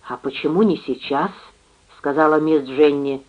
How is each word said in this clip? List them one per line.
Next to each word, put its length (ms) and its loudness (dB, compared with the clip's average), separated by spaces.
«А 100 -10
почему 460 -2
не 160 2
сейчас?» — 520 -4
сказала 420 2
мисс 240 0
Дженни. 640 0